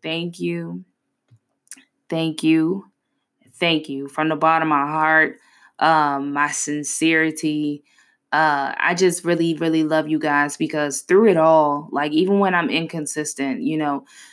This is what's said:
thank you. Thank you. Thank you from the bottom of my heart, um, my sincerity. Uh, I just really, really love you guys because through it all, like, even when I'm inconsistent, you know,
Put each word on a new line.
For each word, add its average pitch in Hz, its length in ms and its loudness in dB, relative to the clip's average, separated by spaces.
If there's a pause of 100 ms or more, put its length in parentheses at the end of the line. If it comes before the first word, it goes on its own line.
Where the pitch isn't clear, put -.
thank 170 360 -8
you. 175 460 -8 (1200)
Thank 160 340 -4
you. 160 440 0 (760)
Thank 165 280 0
you 139 200 -10
from 156 200 -4
the 156 80 -2
bottom 160 360 2
of 143 60 2
my 143 120 -2
heart, 156 480 2 (400)
um, 143 540 2
my 143 180 0
sincerity. 151 1300 -2 (480)
Uh, 143 460 0
I 175 160 0
just 175 300 0
really, 165 300 0
really 160 300 0
love 156 240 0
you 156 100 0
guys 147 380 0
because 151 460 -4
through 208 260 4
it 180 80 4
all, 156 560 4
like, 147 200 -2
even 185 260 2
when 190 160 2
I'm 170 160 0
inconsistent, 147 920 -4
you 156 140 -2
know, 147 280 -2 (280)